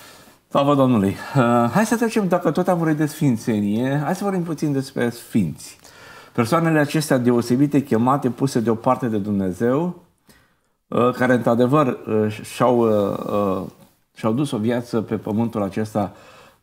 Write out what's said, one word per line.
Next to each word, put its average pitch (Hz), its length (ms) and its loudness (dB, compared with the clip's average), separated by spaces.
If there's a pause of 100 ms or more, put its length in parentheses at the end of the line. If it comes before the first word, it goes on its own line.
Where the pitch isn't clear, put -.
(500)
Slavă 143 260 2
Domnului! 120 400 4 (200)
Uh, 120 360 4
hai 202 140 2
să 233 100 0
trecem, 220 320 0
dacă 175 240 0
tot 180 160 -2
am 185 100 2
vorbit 160 200 0
de 156 80 0
sfințenie, 120 1000 0
hai 156 120 -2
să 185 80 -6
vorbim 190 200 -2
puțin 160 280 -4
despre 131 380 -2
sfinți. - 680 -4 (540)
Persoanele 160 480 0
acestea 151 380 0
deosebite, 123 680 2
chemate, 127 460 0
puse 135 300 -2
deoparte 117 480 0
de 110 100 -2
Dumnezeu, 104 760 -2 (920)
uh, 123 240 0
care, 123 220 2
într-adevăr, 123 640 2 (100)
uh, 107 360 0
și-au, 123 340 0
uh, 107 400 2 (140)
uh, 101 300 -2 (540)
și-au 110 180 -2
dus 139 180 -2
o 127 60 -2
viață 117 440 -2
pe 110 140 -4
pământul 107 480 -4
acesta, 101 480 -4 (520)